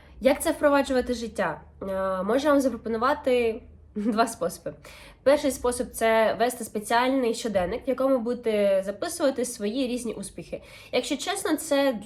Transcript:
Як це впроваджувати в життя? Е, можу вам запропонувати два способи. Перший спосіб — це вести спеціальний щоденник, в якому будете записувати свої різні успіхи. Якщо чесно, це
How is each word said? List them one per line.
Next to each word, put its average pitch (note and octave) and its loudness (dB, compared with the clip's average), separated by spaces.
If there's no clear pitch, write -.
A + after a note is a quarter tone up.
Як C#4 4
це E4 2
впроваджувати C#4 2
в - -2
життя? G#3+ -4
Е, F#3+ -2
можу B3+ 0
вам C#4 6
запропонувати A#3+ 0
два A3 0
способи. - -6
Перший C#4+ 4
спосіб — B3 -2
це A3+ 2
вести A#3+ 0
спеціальний A#3 0
щоденник, G3+ -2
в - 2
якому C4 2
будете G#3+ 0
записувати C4 -2
свої A#3 -2
різні A#3 -4
успіхи. - -12
Якщо B3+ 0
чесно, F4+ -2
це C#4 0